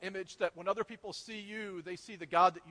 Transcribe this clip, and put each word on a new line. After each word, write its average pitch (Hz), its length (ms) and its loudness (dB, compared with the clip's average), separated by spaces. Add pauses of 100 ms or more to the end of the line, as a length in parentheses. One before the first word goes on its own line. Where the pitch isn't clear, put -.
image 190 340 -8
that 175 180 0
when 175 120 -10
other 202 160 2
people 214 280 -12
see 214 280 -10
you, 202 440 -8
they 180 120 -10
see 208 200 -14
the 165 120 -10
God 170 280 8
that 170 160 -16